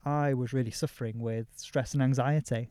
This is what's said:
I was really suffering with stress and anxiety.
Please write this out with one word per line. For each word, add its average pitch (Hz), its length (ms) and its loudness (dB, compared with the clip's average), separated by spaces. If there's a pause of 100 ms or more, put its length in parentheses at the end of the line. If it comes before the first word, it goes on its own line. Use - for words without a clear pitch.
I 143 300 2
was 123 180 -2
really 123 180 0
suffering 113 480 -6
with 113 280 -4 (100)
stress - 380 -2
and 143 80 4
anxiety. 131 680 2